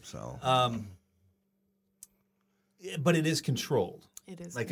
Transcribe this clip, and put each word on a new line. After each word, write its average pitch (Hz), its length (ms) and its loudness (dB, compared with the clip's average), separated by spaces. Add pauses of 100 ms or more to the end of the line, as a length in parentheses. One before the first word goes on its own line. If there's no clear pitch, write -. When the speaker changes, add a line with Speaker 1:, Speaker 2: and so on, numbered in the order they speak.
Speaker 1:
So. - 400 -12
Speaker 2:
Um, 123 460 2 (1900)
yeah, 180 180 -10
but 165 200 4
it 156 100 4
is 160 140 2
controlled. 120 640 0 (200)
Speaker 3:
It 175 120 -14
is 175 160 -12
Speaker 2:
Like, 120 120 -4
I - 40 -6